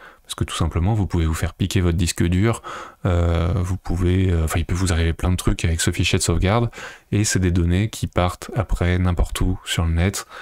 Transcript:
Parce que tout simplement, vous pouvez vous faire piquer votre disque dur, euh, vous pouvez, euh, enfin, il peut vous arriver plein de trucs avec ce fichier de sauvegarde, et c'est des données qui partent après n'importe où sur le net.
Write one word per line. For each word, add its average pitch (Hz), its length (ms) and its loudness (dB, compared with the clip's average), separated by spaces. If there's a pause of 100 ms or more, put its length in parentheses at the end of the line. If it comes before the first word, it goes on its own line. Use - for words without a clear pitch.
(240)
Parce - 100 -14
que - 100 -2
tout - 120 -8
simplement, 85 400 0
vous 101 100 0
pouvez 82 220 0
vous 80 80 0
faire - 180 -4
piquer 95 280 0
votre 85 180 2
disque - 240 0
dur, 92 400 2 (420)
euh, 85 520 2
vous 92 200 -2
pouvez, 90 540 0
euh, 82 140 2
enfin, 78 140 -2
il 80 60 -2
peut - 80 -2
vous 90 180 0
arriver 82 220 2
plein - 160 -2
de 92 60 2
trucs - 280 -2
avec 82 180 2
ce - 100 2
fichier - 260 0
de - 60 0
sauvegarde, 98 480 2 (400)
et 104 120 2
c'est - 140 0
des 90 140 2
données 90 400 2
qui - 160 -6
partent - 480 -2
après 90 420 0
n'importe 90 440 0
où 90 240 0
sur - 200 -2
le 82 80 0
net. 87 320 0 (160)